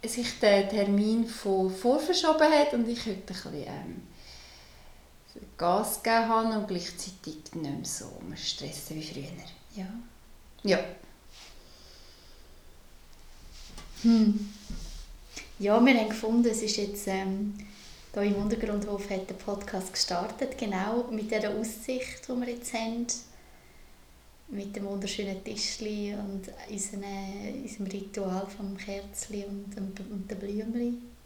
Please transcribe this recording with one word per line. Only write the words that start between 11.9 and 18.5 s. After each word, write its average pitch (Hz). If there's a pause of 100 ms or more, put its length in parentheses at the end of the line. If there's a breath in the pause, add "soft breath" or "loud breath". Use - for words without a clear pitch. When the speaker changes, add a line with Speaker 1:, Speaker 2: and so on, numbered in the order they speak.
Speaker 2:
Hm. 220 (1080 loud breath)
Ja, 208
wir 269
haben 214
gefunden, 233
es 214
ist 214
jetzt, 202
ähm, 196 (580 loud breath)
da 202
im 202
Untergrundhof 208